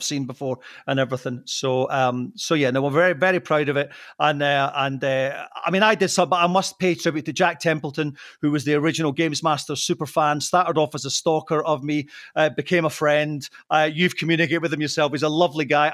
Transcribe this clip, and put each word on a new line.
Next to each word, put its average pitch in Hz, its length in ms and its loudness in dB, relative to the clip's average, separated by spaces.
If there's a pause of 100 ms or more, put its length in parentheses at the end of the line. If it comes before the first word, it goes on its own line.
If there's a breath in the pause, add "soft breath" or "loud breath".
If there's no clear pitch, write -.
have - 60 -6
seen 139 180 -4
before 127 340 -6 (280 loud breath)
and 135 140 2
everything. 127 440 -4
So, 131 440 0
um, 127 480 0
so - 180 0
yeah, 139 160 2
no, 135 100 2
we're 139 100 0
very, 175 220 4
very 180 280 2
proud 151 260 0
of 143 80 -2
it. 143 140 0 (300 loud breath)
And, 147 220 2
uh, 143 320 2
and, 135 300 -2
uh, 135 420 -2 (200)
I 170 40 0
mean, 190 140 2
I 220 120 4
did 190 120 0
some, 175 220 2
but 175 120 2
I 175 60 4
must 185 320 0
pay 180 160 2
tribute 156 300 -2
to 156 80 -6
Jack 170 260 0
Templeton, 156 560 -2 (260 loud breath)
who 147 100 2
was 147 120 0
the 147 120 2
original 147 360 0
Games 156 320 -2
Master 151 320 0
super 160 300 -2
fan, 147 340 2
started 165 400 2
off 151 160 0
as 131 80 -6
a 135 80 -6
stalker 156 540 0
of 151 180 -2
me, 147 240 -2 (300 loud breath)
uh, 156 140 4
became 160 340 0
a 151 40 2
friend. 147 580 0 (220 loud breath)
Uh, 156 220 2
you've 170 240 0
communicated 165 460 0
with 160 120 -2
him 151 80 -4
yourself. 147 300 0
He's 147 120 -2
a 156 60 2
lovely 156 360 2
guy, 147 280 2